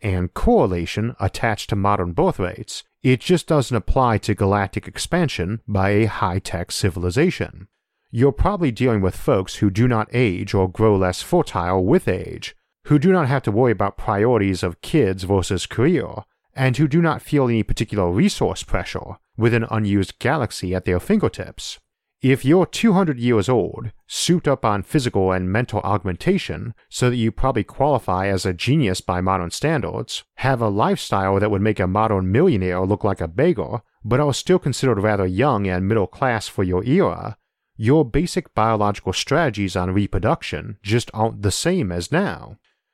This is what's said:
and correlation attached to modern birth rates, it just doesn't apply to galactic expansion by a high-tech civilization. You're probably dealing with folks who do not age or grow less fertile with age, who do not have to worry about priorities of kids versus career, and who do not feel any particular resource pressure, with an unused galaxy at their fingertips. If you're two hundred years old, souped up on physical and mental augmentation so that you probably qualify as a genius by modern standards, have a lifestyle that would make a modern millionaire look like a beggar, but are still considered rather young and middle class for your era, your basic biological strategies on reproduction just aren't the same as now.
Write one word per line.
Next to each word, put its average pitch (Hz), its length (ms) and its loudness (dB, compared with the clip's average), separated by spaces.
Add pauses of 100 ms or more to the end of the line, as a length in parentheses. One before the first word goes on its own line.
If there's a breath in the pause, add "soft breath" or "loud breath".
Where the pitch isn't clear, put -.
and 90 320 -2
correlation 110 840 0
attached 101 520 -4
to 107 60 0
modern 98 360 0
birth 156 260 0
rates, - 460 -8 (180)
it 131 180 4
just 175 260 0
doesn't 135 300 0
apply 117 420 2
to 107 160 -2
galactic 98 520 0
expansion 110 800 -4
by 98 240 0
a 104 140 4
high-tech 90 680 -4
civilization. 92 960 -2 (420)
You're 131 220 4
probably 175 380 2
dealing 113 320 2
with 92 120 0
folks 98 420 -2
who 107 120 2
do 104 180 2
not 113 280 0
age 101 400 0
or 95 120 2
grow 104 300 2
less 90 240 0
fertile 92 640 0
with 139 240 2
age, - 480 -8 (280)
who 147 140 4
do 180 140 4
not 165 160 2
have 135 140 0
to 110 100 -2
worry 120 200 4
about 101 260 -2
priorities 101 640 0
of 90 180 -4
kids 98 440 0
versus 92 420 0
career, 113 580 -2 (320)
and 131 220 2
who 151 100 4
do 165 140 4
not 160 180 0
feel 143 240 0
any 117 180 2
particular 101 480 0
resource 107 520 0
pressure, - 560 -6 (200)
with 113 160 4
an 113 160 2
unused 101 480 0
galaxy 117 560 -2
at 92 100 -4
their 90 160 0
fingertips. - 800 -4 (420)
If 131 240 2
you're 165 220 6
two 220 280 2
hundred 156 260 0
years 117 280 2
old, 113 440 -2 (160)
souped - 400 0
up 135 160 0
on 104 180 2
physical 101 480 0
and 92 220 -2
mental 110 300 -2
augmentation 101 920 -4 (140 soft breath)
so - 200 0
that 123 80 0
you 113 140 2
probably 120 320 0
qualify 104 640 0
as 98 180 0
a 95 80 0
genius 120 480 0
by 90 200 -2
modern 92 320 -2
standards, 117 720 -4 (140)
have 131 220 0
a 113 80 2
lifestyle 98 680 0
that 104 120 2
would 98 120 0
make 107 160 0
a 95 80 0
modern 95 460 0
millionaire 95 520 2
look 98 200 -2
like 98 160 -2
a 82 80 -4
beggar, 104 540 -2 (220)
but 117 140 0
are 147 160 2
still 180 240 2
considered 127 420 0
rather 101 260 2
young 101 420 2
and 92 180 0
middle 104 220 2
class 120 400 -2
for - 160 -2
your 90 200 0
era, 107 540 0 (380)
your 143 280 4
basic 151 480 -4
biological 104 600 0
strategies 107 640 -2
on 92 180 -2
reproduction 101 880 -2
just 110 320 -2
aren't 110 280 -2
the 98 100 2
same 160 400 0
as 87 180 -6
now. 104 480 -4 (360)